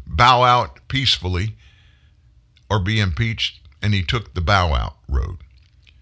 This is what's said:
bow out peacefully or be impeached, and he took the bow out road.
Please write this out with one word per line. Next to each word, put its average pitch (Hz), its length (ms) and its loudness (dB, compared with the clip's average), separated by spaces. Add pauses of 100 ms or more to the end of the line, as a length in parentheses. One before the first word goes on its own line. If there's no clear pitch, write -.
bow 123 360 4
out 123 440 0
peacefully 104 720 -4 (1120)
or 107 100 0
be 107 220 0
impeached, 107 580 -4 (220)
and 104 140 0
he 95 80 0
took - 320 -6
the 90 80 -4
bow 90 320 2
out 55 220 -4 (120)
road. 62 300 -4 (640)